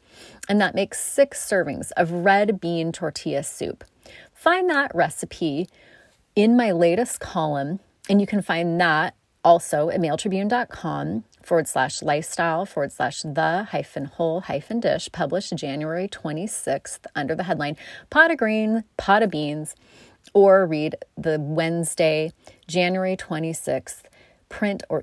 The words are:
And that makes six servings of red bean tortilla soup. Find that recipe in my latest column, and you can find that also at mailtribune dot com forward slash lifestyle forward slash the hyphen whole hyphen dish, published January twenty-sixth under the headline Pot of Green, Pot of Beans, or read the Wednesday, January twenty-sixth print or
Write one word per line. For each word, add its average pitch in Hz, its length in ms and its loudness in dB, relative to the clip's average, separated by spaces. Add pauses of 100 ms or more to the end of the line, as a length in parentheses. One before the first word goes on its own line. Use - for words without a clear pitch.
(480)
And 208 120 4
that 185 140 2
makes - 280 -2
six - 460 0
servings 160 480 -2
of 170 140 2
red 196 500 2
bean 165 320 -2
tortilla 151 520 -6
soup. - 400 -8 (500)
Find 359 340 2
that 285 260 0
recipe 160 760 -2 (640)
in 220 220 6
my 233 160 4
latest 175 480 2
column, 151 580 -4 (300)
and 202 120 6
you 196 60 2
can 202 140 0
find 170 400 0
that 160 340 2 (300)
also 165 460 6
at 165 100 0
mailtribune 185 480 0
dot 240 200 0
com 156 560 -6 (180)
forward 165 240 2
slash 139 360 -2
lifestyle 160 640 -2
forward 139 260 -4
slash - 300 -4
the 160 480 -2
hyphen 143 340 -6
whole 165 380 -2
hyphen 156 380 -6
dish, 151 320 -2
published 170 420 -4
January 156 540 -6
twenty-sixth - 1080 -8
under 147 200 -4
the 180 100 -4
headline 156 320 -4 (340)
Pot 320 200 6
of 311 80 -2
Green, 220 460 0 (120)
Pot 208 260 4
of 214 80 2
Beans, 151 440 -6 (600)
or 196 320 8
read 156 300 -2 (200)
the 156 240 -2
Wednesday, 160 920 0 (340)
January 185 500 0
twenty-sixth 160 920 -6 (400)
print 202 400 -4
or 156 140 -2